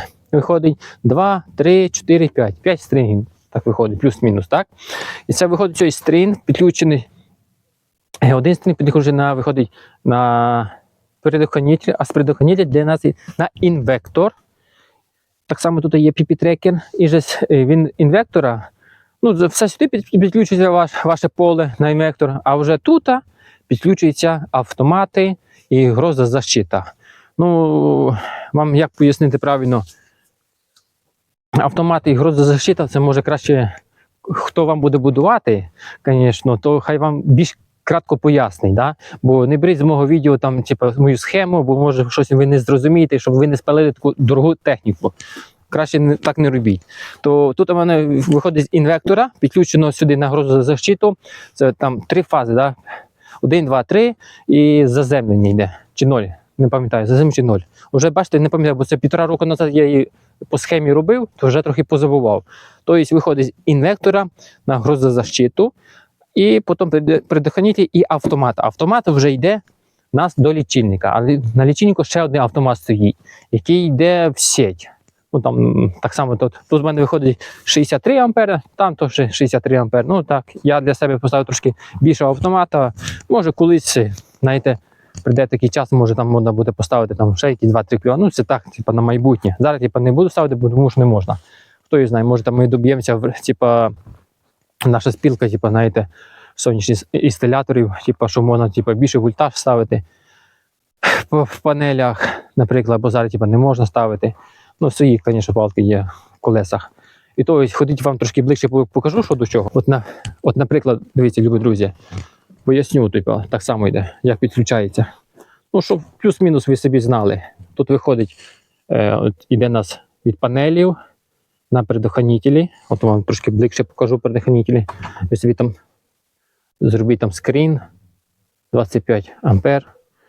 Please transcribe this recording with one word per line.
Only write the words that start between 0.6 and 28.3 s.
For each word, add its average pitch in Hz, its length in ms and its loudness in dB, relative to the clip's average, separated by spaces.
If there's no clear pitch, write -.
два, 180 380 0
три, 180 320 2
чотири, 170 400 0
п'ять. 104 340 -4
П'ять 180 180 -2
стрінгів, 110 460 -2
так - 160 -6
виходить, 107 340 -2
плюс-мінус, 104 480 0
так? 175 180 -2
І - 40 -4
це 180 140 0
виходить, 175 300 -2
цей 170 140 2
стрінг 180 540 0
підключений, 156 640 0
е, 131 120 4
один 143 200 2
стрінг 170 220 -2
підключений 143 420 0
на, 139 160 0
виходить, 131 380 -2
на 120 680 0
предохранитель, 151 760 0
а 143 60 -4
з - 80 -10
предохранителя 156 520 2
для 147 200 0
нас 156 200 -2
і 147 100 0
на 170 160 -2
інвектор. 160 760 -2
Так - 140 -6
само 165 200 0
тут 156 140 -2
є 151 180 4
пі 156 120 -2
пі - 100 0
трекер, 170 460 0
і 165 100 2
же 160 120 4
с-, - 300 -6
е, 135 140 4
він 156 340 2
інвектора. 147 680 0
Ну, 226 120 2
за-, 170 120 2
все 208 220 0
сюди 294 200 -2
під-, - 220 -6
підключується 185 600 2
ваш-, 170 340 0
ваше 160 240 0
поле 165 500 0
на 151 120 2
інвектор, 151 540 -2
а 139 120 2
вже 147 220 0
тут, 320 300 0
а, 254 120 0
підключуються 165 840 0
автомати 185 840 -2
і 131 160 4
грозозащита. 123 1040 -2
Ну, 151 800 0